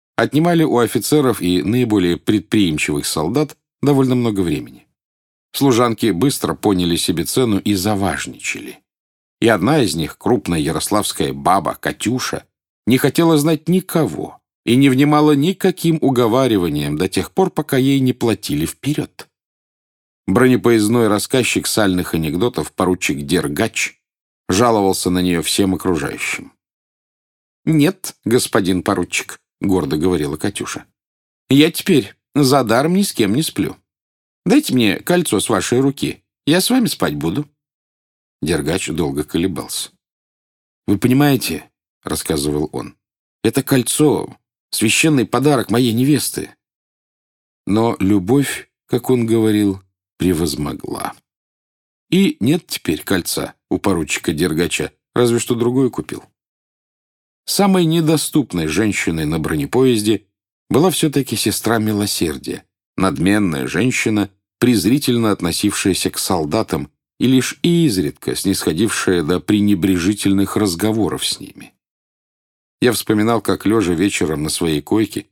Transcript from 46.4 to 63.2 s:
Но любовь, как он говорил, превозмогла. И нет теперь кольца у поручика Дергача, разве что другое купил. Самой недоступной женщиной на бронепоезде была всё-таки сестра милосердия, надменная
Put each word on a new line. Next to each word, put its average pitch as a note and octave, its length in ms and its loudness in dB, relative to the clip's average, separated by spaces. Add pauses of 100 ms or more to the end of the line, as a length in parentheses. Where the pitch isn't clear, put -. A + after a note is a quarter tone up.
Но A2 340 0
любовь, G2+ 680 0 (180)
как - 220 -2
он B2 160 2
говорил, G#2+ 560 2 (360)
превозмогла. D2+ 960 -4 (960)
И F#3 320 4
нет D3 260 0
теперь - 360 -6
кольца - 520 -4 (140)
у - 80 0
поручика E2+ 560 -2
Дергача, D#2+ 580 -2 (240)
разве A#2+ 240 4
что B2 160 -2
другое B2 340 2
купил. - 360 -10 (1200)
Самой F#3+ 400 2
недоступной D#3 840 0
женщиной E2 580 -2
на D#2+ 140 -2
бронепоезде A2 840 0 (440)
была F3 220 4
всё-таки C3+ 460 -2
сестра G#2+ 400 -2
милосердия, G2+ 880 -4 (320)
надменная F2+ 720 0